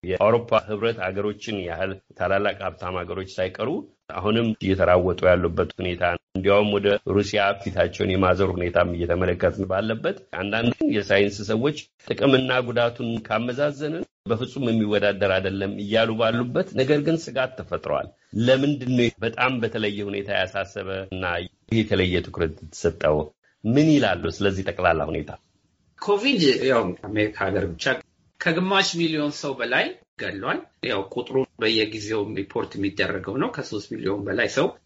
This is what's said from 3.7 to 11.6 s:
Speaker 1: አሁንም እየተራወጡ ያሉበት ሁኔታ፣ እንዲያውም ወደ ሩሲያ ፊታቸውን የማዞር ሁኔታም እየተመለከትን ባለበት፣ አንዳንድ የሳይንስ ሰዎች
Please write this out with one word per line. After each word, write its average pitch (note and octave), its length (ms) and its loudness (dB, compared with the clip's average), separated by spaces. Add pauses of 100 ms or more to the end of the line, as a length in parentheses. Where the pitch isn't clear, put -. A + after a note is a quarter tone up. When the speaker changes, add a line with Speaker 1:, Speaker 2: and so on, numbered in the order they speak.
Speaker 1:
አሁንም G#2+ 420 0
እየተራወጡ F2+ 680 2
ያሉበት F2+ 500 4
ሁኔታ፣ F2+ 300 -4 (240)
እንዲያውም G2 440 4
ወደ G2+ 160 2 (200)
ሩሲያ G2+ 340 2 (160)
ፊታቸውን F2+ 540 0
የማዞር F#2 380 4
ሁኔታም F2 440 2
እየተመለከትን F2 760 0
ባለበት፣ A2 500 -2 (160)
አንዳንድ G#2+ 420 0 (140)
የሳይንስ G2+ 540 4
ሰዎች A#2 340 0 (260)